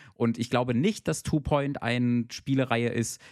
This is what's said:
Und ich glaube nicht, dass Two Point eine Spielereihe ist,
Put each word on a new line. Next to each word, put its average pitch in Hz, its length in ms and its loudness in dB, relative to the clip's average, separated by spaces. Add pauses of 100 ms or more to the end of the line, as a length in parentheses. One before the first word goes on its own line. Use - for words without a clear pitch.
(140)
Und 117 240 0
ich - 120 -4
glaube 123 240 2
nicht, 165 360 0
dass 156 120 -2
Two 156 200 0
Point 143 420 0
eine 120 480 0
Spielereihe 123 560 0
ist, 117 320 -4 (120)